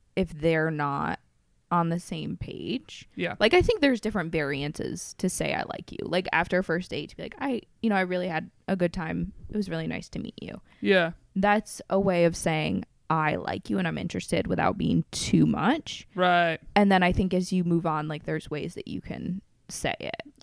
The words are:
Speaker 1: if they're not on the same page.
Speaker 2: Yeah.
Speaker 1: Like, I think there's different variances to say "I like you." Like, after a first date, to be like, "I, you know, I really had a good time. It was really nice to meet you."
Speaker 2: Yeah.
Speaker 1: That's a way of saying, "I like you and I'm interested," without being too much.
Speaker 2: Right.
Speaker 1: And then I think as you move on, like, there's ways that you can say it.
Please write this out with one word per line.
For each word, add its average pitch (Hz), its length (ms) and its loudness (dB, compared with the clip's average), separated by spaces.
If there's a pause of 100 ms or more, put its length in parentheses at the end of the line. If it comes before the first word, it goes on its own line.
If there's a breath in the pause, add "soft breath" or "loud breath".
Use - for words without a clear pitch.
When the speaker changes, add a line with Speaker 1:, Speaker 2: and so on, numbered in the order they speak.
(160)
Speaker 1:
if 170 220 -2
they're 160 320 2
not 143 480 -4 (520)
on 170 180 2
the 170 100 -2
same 165 380 -8
page. - 800 -10
Speaker 2:
Yeah. 175 260 -6
Speaker 1:
Like, 226 140 6
I 359 80 8
think 440 180 2
there's 269 200 4
different 180 300 -2
variances 147 840 -4
to - 160 -2
say - 240 -2
"I - 100 -2
like - 260 -12
you." - 120 -12
Like, 185 300 -2
after 175 260 0
a 185 60 0
first 170 260 -4
date, 139 200 -8
to - 60 -20
be - 80 -12
like, - 160 -12
"I, 262 220 -4 (200)
you 226 80 2
know, 202 60 2
I 190 60 4
really 180 260 -2
had 165 220 -6 (180)
a 190 80 0
good 175 160 2
time. 170 400 -4 (180)
It - 60 -6
was 196 140 -4
really 160 160 -6
nice - 240 -8
to - 80 -8
meet - 220 -10
you." - 200 -12 (200 soft breath)
Speaker 2:
Yeah. 185 320 4 (220)
Speaker 1:
That's 208 540 2
a 196 100 2
way 180 280 6
of 170 100 2
saying, - 480 0 (240)
"I 156 280 2
like - 340 -6
you 202 80 0
and 180 100 0
I'm 156 80 -4
interested," - 520 -2
without 87 280 2
being - 360 2
too - 340 4
much. - 680 0
Speaker 2:
Right. 175 440 2 (180)
Speaker 1:
And 202 160 8
then 185 100 8
I 180 80 6
think 185 220 2
as 185 220 0
you 180 100 2
move 170 220 2
on, 151 200 -2
like, 151 200 -8
there's 156 240 -6
ways 151 240 -6
that - 120 -16
you - 140 -8
can - 400 -8 (300)
say - 280 -4
it. - 240 -8 (200)